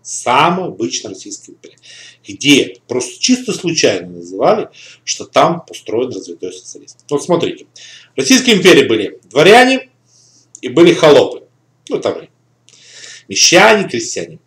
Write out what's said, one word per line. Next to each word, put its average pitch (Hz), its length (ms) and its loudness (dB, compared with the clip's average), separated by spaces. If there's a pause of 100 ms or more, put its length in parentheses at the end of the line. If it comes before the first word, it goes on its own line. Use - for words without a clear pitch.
Самая 165 640 -2
обычная - 460 -8
Российская - 400 -18
империя. - 260 -20 (500)
Где 120 500 0 (100)
просто - 340 -8
чисто 247 320 -2
случайно 101 640 -4
называли, 107 520 -4 (340)
что - 220 -10
там 165 380 0
построен 123 480 -6
развитой 90 400 -12
социализм. - 460 -20 (120)
Вот 143 140 -4
смотрите. 165 440 -4 (480)
В - 20 -6
Российской 247 380 2
империи 160 320 4
были 107 320 -4 (100)
дворяне 247 640 4 (680)
и 127 80 -10
были 147 260 4
холопы. 135 480 4 (440)
Ну, 202 120 -6
там 85 280 -6 (1000)
мещане, 190 600 2
крестьяне. 98 600 -8